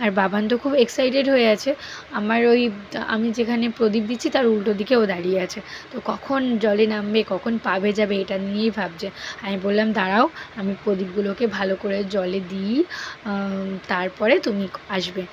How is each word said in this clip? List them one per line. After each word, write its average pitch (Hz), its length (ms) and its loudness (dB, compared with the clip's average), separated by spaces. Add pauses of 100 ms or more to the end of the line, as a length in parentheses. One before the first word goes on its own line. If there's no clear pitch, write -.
আর 226 100 2
বাবান 202 380 2
তো 240 100 2
খুব 277 160 0
এক্সাইটেড 262 540 4
হয়ে 254 200 6
আছে। 220 260 2 (360)
আমার 226 360 2
ওই, 240 240 6 (380)
আমি 220 240 0
যেখানে 233 360 0
প্রদীপ 226 360 2
দিচ্ছি, 240 260 -2
তার 269 160 2
উল্টো 214 280 2
দিকে 208 220 2
ও 226 100 4
দাঁড়িয়ে 180 340 0
আছে। 185 200 -6 (320)
তো 247 120 -6
কখন 247 540 -2
জলে 208 280 4
নামবে, 214 420 0
কখন 220 300 -2
পা 196 200 0
ভেজাবে, 202 420 2
এটা 196 180 -4
নিয়েই 202 320 0
ভাবছে। 190 400 -6 (320)
আমি 196 200 -4
বললাম, 208 300 2
"দাঁড়াও, 202 360 4 (280)
আমি 196 180 -4 (100)
প্রদীপগুলোকে 196 640 -2
ভালো 190 300 -2
করে 202 280 -2
জলে 190 440 -2
দিই, 202 360 0 (400)
আম, 196 540 -4 (100)
তারপরে 196 500 2
তুমি 202 300 -2 (200)
আসবে।" 185 280 -4 (160)